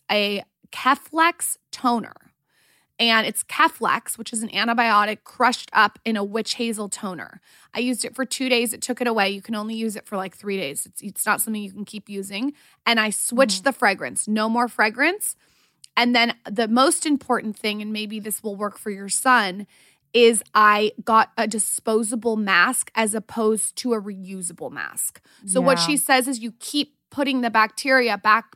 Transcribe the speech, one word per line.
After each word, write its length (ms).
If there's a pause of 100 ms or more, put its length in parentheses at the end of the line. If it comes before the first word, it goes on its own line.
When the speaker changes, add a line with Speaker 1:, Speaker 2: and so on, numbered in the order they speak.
(120)
Speaker 1:
a 320 (280)
Keflex 840 (140)
toner. 440 (800)
And 300
it's 160
Keflex, 760
which 160
is 80
an 80
antibiotic 760
crushed 480
up 320
in 100
a 80
witch 320
hazel 340
toner. 500 (340)
I 60
used 260
it 100
for 100
two 240
days. 240
It 80
took 200
it 60
away. 220
You 120
can 120
only 220
use 200
it 120
for, 100
like, 180
three 220
days. 280
It's, 180
it's 220
not 160
something 200
you 120
can 120
keep 240
using. 440 (320)
And 140
I 100
switched 500
Speaker 2:
Mm-hmm. 60
Speaker 1:
the 80
fragrance. 540
No 220
more 180
fragrance. 680 (600)
And 200
then 200 (140)
the 180
most 380
important 520
thing, 240
and 120
maybe 260
this 220
will 140
work 220
for 120
your 200
son, 580 (460)
is 280 (120)
I 400 (100)
got 340
a 100
disposable 880
mask 580
as 180
opposed 640
to 160
a 80
reusable 720
mask. 500 (240)
So 140
what 180
Speaker 2:
Yeah. 100
Speaker 1:
she 100
says 320
is 100
you 140
keep 420 (160)
putting 300
the 80
bacteria 680
back, 380